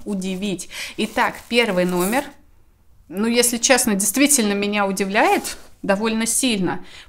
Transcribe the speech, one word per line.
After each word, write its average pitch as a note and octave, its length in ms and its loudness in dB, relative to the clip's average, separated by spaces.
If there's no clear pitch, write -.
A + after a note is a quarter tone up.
удивить. F#3+ 640 -4
Итак, G#3+ 380 0
первый G#3 380 2
номер, F3+ 380 0
ну, G3 200 -2
если A#3+ 300 2
честно, B3 380 2
действительно G#3+ 580 2
меня G3+ 320 0
удивляет G3 720 0
довольно A3 440 0
сильно, G#3 580 0